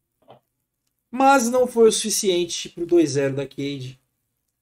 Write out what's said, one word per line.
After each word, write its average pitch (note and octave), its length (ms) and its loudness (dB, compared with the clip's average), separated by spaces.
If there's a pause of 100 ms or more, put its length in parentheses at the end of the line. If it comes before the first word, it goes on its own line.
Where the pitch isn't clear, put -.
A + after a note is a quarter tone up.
(1120)
Mas C4+ 400 2
não B3+ 160 2
foi A#3 220 4
o A3 40 4
suficiente F3+ 760 -4
pro E3+ 160 -10
dois E3 240 2
zero C#3 240 -2
da C#3 120 -6
Cade. C3+ 540 -12 (600)